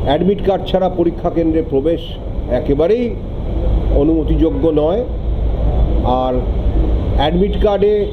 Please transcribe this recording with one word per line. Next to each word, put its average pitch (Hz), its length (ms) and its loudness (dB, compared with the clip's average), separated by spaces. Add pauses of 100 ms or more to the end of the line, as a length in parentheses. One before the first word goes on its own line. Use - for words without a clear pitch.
অ্যাডমিট 180 420 0
কার্ড 190 200 0
ছাড়া 185 220 0
পরীক্ষা 170 420 -2
কেন্দ্রে 160 400 0
প্রবেশ 151 300 0 (500)
একেবারেই 165 600 0 (880)
অনুমতিযোগ্য 156 760 2
নয়। 160 300 0 (1000)
আর 127 300 0 (840)
অ্যাডমিট 175 460 2
কার্ডে 202 500 2